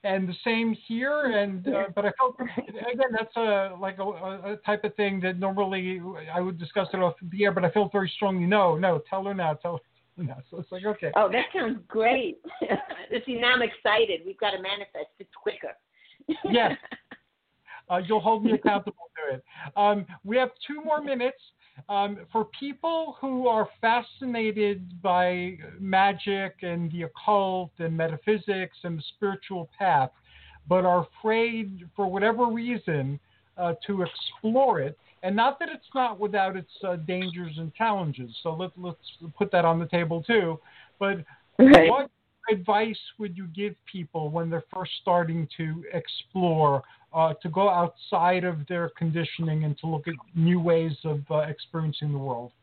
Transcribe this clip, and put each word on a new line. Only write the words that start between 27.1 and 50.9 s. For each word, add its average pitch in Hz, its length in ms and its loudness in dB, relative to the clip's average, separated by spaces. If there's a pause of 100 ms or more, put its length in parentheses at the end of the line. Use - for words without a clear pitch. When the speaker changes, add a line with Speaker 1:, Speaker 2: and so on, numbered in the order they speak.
Speaker 1:
and 165 180 -2
metaphysics 185 880 -2
and 170 140 -6
the 147 40 -10 (140)
spiritual 190 640 -6
path, 156 320 2 (580)
but 180 160 4
are 175 220 4 (120)
afraid 220 800 0
for 202 100 0
whatever 220 400 2
reason, 185 720 -2 (380)
uh, 175 160 -2 (140)
to 196 160 0
explore 220 760 0
it, 151 180 -6 (240)
and 190 120 -2
not 254 240 2
that 339 120 -6
it's - 240 -14
not 233 260 -2
without 196 340 0
its, 185 160 -10 (160)
uh, 180 100 -2
dangers 175 600 -6
and 160 180 -10
challenges. 170 560 -2 (120)
So 165 120 -4
let, 180 220 -6
let's 180 220 -12 (400)
put 202 140 0
that 175 120 4
on 165 140 4
the 170 80 -2
table 170 360 0
too. 175 380 2 (380)
But 196 260 -2 (340)
Speaker 2:
Right. 262 320 12
Speaker 1:
what 277 200 2 (400)
advice 214 480 0 (200)
would 196 180 -8
you 190 120 -10
give 202 260 -6 (160)
people 156 400 -6
when 165 200 -2
they're 165 220 -2
first 180 280 -8
starting 170 560 2
to 160 360 -6
explore, 160 880 2 (300)
uh, 160 300 2
to 180 60 -6
go 190 200 4
outside 175 760 2
of 160 220 -4
their 170 240 -2
conditioning 160 760 -2
and 151 140 -2
to - 80 -8
look 156 220 -4
at 165 60 -6 (200)
new 170 260 4
ways 165 440 2